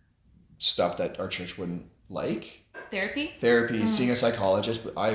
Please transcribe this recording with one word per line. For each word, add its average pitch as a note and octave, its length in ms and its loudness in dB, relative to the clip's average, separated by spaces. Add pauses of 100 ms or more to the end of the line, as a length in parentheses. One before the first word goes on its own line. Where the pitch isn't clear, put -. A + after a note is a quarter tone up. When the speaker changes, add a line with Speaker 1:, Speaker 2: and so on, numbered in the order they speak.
(580)
Speaker 1:
stuff - 400 0
that - 220 -4
our F#2+ 80 -4
church F2+ 300 -8
wouldn't F2 280 -8 (220)
like. - 540 -6 (280)
Speaker 2:
Therapy? C#4 480 -4
Speaker 1:
Therapy, A#2 420 4
Speaker 2:
Mm. A2 80 2
Speaker 1:
seeing B2 220 4
a A#2+ 60 2
psychologist. G#2+ 640 2
But - 140 -10
I, G#2+ 180 0